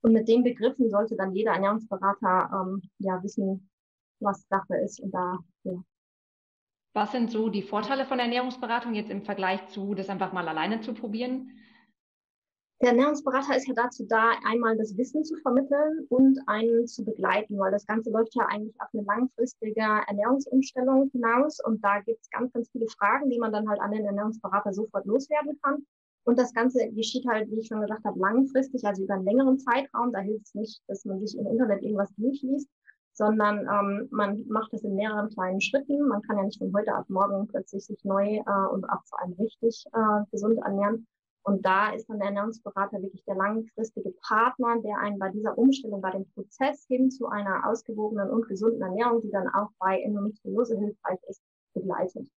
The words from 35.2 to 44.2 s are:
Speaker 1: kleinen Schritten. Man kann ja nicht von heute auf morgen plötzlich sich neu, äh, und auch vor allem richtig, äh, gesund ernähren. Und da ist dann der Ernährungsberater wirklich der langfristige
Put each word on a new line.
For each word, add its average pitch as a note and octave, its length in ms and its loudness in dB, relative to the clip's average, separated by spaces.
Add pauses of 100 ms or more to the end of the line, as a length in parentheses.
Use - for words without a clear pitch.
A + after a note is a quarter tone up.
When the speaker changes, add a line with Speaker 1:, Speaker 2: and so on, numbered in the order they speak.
Speaker 1:
kleinen F#3 320 -4
Schritten. C#4 460 0
Man G#3 120 0
kann G#3+ 160 -4
ja G3+ 60 0
nicht G#3 160 -4
von F#3+ 180 -4
heute G#3+ 180 0
auf - 140 -6
morgen G3 400 0
plötzlich - 380 -8
sich - 180 -14
neu, G3+ 320 2
äh, G3 340 0
und F#3+ 140 -2
auch - 240 -4
vor - 140 -8
allem F3+ 180 -6
richtig, - 540 -2
äh, G#3+ 360 2
gesund G#3+ 280 2
ernähren. G3+ 480 -2 (380)
Und G3 200 0
da G3 260 4
ist A3 200 -8
dann G#3+ 80 -6
der G3 120 0
Ernährungsberater G3+ 680 -4
wirklich F#3+ 240 -10
der F#3+ 120 -2
langfristige G#3+ 760 -2 (100)